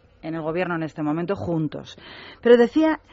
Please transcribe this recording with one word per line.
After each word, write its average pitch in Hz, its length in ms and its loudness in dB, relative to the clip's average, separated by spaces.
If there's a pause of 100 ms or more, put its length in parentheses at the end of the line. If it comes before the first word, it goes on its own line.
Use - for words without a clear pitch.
(220)
en 160 140 -8
el 165 60 -8
gobierno 170 340 -4
en 160 80 -4
este 156 200 -8
momento 165 320 -2
juntos. 160 600 -6 (440)
Pero 233 140 8
decía 302 460 4 (120)